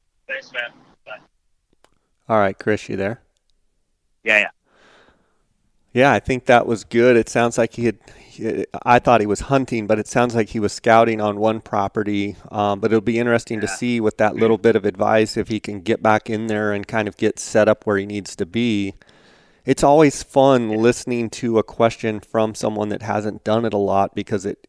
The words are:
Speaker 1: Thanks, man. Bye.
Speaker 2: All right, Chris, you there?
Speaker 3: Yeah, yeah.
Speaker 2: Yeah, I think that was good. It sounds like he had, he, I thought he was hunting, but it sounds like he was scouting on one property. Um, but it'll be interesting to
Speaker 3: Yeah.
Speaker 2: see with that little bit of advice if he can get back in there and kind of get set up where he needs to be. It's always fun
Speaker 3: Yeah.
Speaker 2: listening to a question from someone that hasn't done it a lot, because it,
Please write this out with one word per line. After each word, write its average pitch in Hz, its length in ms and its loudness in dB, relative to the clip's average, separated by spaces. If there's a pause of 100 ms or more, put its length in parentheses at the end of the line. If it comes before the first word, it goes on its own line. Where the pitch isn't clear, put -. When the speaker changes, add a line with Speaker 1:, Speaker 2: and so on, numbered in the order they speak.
(280)
Speaker 1:
Thanks, - 240 -14
man. 120 200 -10 (340)
Bye. 107 140 -20 (1080)
Speaker 2:
All 110 100 0
right, 98 200 0
Chris, - 320 -4
you 101 80 -8
there? 101 240 -6 (1040)
Speaker 3:
Yeah, 110 160 2
yeah. 92 100 -2 (1400)
Speaker 2:
Yeah, 131 180 4
I 104 80 2
think 127 260 -4
that 120 220 4
was 113 160 -4
good. 120 340 4
It 113 100 2
sounds 117 300 -2
like 117 160 0
he 120 120 -6
had, 110 120 -2 (200)
he, - 480 -8 (180)
I 123 160 4
thought 120 200 4
he 104 60 0
was 101 160 -2
hunting, 123 460 -2
but 107 100 2
it 104 100 -6
sounds 120 280 0
like 110 140 0
he 113 100 -6
was 101 120 -2
scouting 113 480 4
on 104 200 -2
one 110 200 0
property. 101 760 -4 (160)
Um, 101 280 0
but 107 120 -2
it'll 110 100 2
be 113 160 -2
interesting 117 440 -2
to 104 60 -4
Speaker 3:
Yeah. - 80 -6
Speaker 2:
see 120 240 -4
with 107 180 -2
that 107 180 0
little 110 240 0
bit 110 160 2
of 98 100 -2
advice 104 520 0
if 104 100 -4
he 110 120 -4
can 104 220 -12
get 101 220 -4
back 110 260 2
in 110 180 -6
there 107 240 -2
and 101 160 -6
kind 107 200 -4
of 95 100 -12
get 107 220 -2
set 107 280 2
up - 180 0
where 101 120 0
he 98 80 -4
needs 101 300 -10
to 98 100 -6
be. 104 480 -2 (720)
It's 135 180 0
always 143 380 4
fun 135 480 2
Speaker 3:
Yeah. 107 80 -2
Speaker 2:
listening 120 540 0
to 113 260 -2
a 104 60 2
question 113 560 -2
from 110 340 -2
someone 107 360 -4
that 101 120 -6
hasn't 104 420 -6
done 113 220 0
it 107 80 -4
a 104 40 -2
lot, 98 360 0
because 101 320 -6
it, - 240 -10